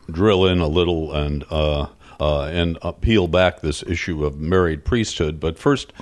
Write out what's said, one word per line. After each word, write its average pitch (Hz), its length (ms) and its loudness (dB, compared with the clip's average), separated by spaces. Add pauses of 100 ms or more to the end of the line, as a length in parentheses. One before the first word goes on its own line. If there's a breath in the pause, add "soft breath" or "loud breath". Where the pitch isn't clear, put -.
(100)
drill 95 340 4
in 90 160 2
a 80 80 0
little 80 460 0
and, 73 360 -2
uh, 76 360 0 (340 loud breath)
uh, 73 240 0
and, 85 380 -2
uh, 87 100 -6
peel 107 340 2
back 90 340 2
this 76 240 -4
issue 82 420 -4
of 71 120 -6
married 82 460 0
priesthood. 80 560 -2
But 80 180 -4
first, - 440 -2